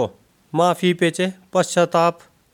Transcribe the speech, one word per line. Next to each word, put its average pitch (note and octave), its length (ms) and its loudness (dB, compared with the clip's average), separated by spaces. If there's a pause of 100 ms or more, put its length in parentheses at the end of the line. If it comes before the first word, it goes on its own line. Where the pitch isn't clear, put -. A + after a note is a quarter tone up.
(520)
माफी F3 420 0
पेचे F3 320 -2 (260)
पश्चाताप E3+ 680 0 (360)